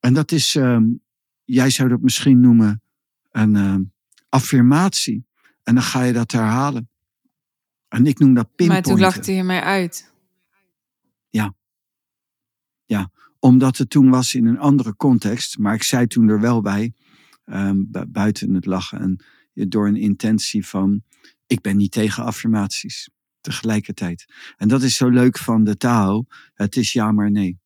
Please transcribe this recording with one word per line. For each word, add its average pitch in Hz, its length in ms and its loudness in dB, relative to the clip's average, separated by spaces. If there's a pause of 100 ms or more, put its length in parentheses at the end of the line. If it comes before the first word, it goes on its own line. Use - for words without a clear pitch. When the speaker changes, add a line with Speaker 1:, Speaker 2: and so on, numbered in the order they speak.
Speaker 1:
En 127 140 2
dat 147 180 0
is, - 240 -2
ehm, 123 280 2 (600)
jij 247 260 0
zou 127 180 0
dat 120 120 0
misschien 131 400 2
noemen 113 420 4 (480)
een, 107 260 0
ehm, 98 260 0 (460)
affirmatie. 135 960 0 (360)
En 117 120 0
dan 127 100 2
ga 131 180 -2
je 123 100 0
dat 117 200 -2
herhalen. 120 560 -2 (1000)
En 120 180 2
ik 143 120 0
noem 135 160 6
dat 120 100 2
Speaker 2:
Maar - 120 -14
toen 175 100 2
Speaker 1:
pinpointen. 185 320 2
Speaker 2:
lachte 190 340 0
je 190 100 -2
mij 185 200 -2
uit. 185 500 -4 (1160)
Speaker 1:
Ja. 104 260 -4 (1300)
Ja, 98 260 -6 (280)
omdat 131 400 4
het 131 120 -4
toen 131 200 6
was 127 240 0
in 120 120 0
een 117 120 0
andere 131 380 0
context. 120 640 -2
Maar 101 160 0
ik 98 80 -6
zei 123 240 0
toen 113 220 2
er 107 120 2
wel 117 200 0
bij, 104 320 -4 (520)
ehm, 98 320 -4 (100)
bu-, 110 220 -10
buiten 104 460 -4
het 90 120 -4
lachen. 92 320 -6 (560)
En 101 140 -6
door 104 200 -2
een 104 80 0
intentie 107 680 -2
van, 101 360 -2 (440)
ik 87 140 -4
ben 98 160 -2
niet 101 160 0
tegen 110 320 -4
affirmaties. - 840 -6 (300)
Tegelijkertijd. 98 840 -6 (320)
En 104 120 0
dat 127 140 2
is 131 140 -2
zo 127 120 0
leuk 123 300 2
van 110 260 0
de 104 120 0
Tao. 113 500 0 (280)
Het 101 220 -4
is 120 160 -2
ja, 110 200 0
maar 104 180 0
nee. 95 360 -2